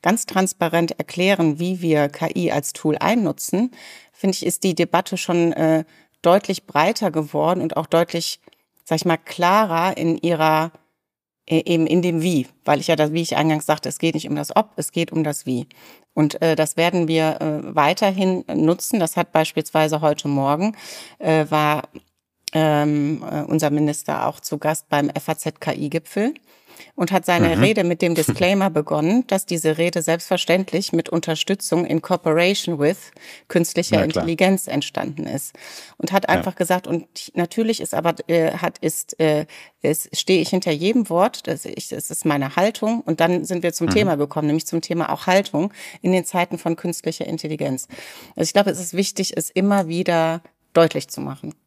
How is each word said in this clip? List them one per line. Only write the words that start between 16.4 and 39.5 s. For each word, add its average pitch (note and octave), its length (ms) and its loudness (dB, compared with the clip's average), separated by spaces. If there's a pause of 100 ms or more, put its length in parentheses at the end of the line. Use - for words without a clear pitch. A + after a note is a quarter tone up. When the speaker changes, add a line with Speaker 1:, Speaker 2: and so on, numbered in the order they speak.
Speaker 1:
äh, D#3+ 140 4
das D3+ 220 0
werden E3+ 300 2
wir, D#3+ 340 0
äh, D3+ 340 -6
weiterhin F#3 680 2 (120)
nutzen. E3 440 2
Das E3 180 0
hat E3+ 140 -2
beispielsweise D#3 680 0
heute D3+ 260 0
Morgen, C#3+ 480 0 (440)
äh, D#3+ 300 2
war, D3+ 340 0 (720)
ähm, D3 720 2
äh, D3+ 120 -4
unser D#3 280 0
Minister D3 580 -2
auch D3 120 -6
zu - 180 -8
Gast D#3 300 -4
beim C#3+ 220 0
F - 180 -8
A D#3 100 -4
Z - 220 -8
K-I-Gipfel G3+ 760 -4 (600)
und F3 160 -2
hat F#3 140 0
seine E3+ 320 2
Speaker 2:
Mhm. A#2 60 4
Speaker 1:
Rede G#3 200 4
mit E3+ 180 0
dem E3+ 140 2
Speaker 2:
<laughs> - 0 -
Speaker 1:
Disclaimer F#3 540 2
begonnen, D#3+ 580 0
dass - 180 -2
diese D#3 320 0
Rede E3+ 240 0
selbstverständlich F#3+ 920 0
mit E3 160 0
Unterstützung E3 760 -2
in D#3+ 160 0
Cooperation E3+ 800 0
with D#3 320 0 (380)
künstlicher E3+ 480 0
Speaker 2:
Na D3+ 100 2
klar. E3+ 160 -2
Speaker 1:
Intelligenz F#3 440 2
entstanden D3+ 580 -4
ist. - 280 -8 (440)
Und - 160 -4
hat G3 160 2
Speaker 2:
Ja. F3+ 60 4
Speaker 1:
einfach F3+ 200 -4
gesagt, F3+ 320 -2
und E3 200 -4 (260)
natürlich A3 480 -2
ist - 120 -8
aber, E3 220 0 (140)
äh, E3 220 2
hat, - 260 -6
ist, - 420 -6
äh, D3+ 280 2 (340)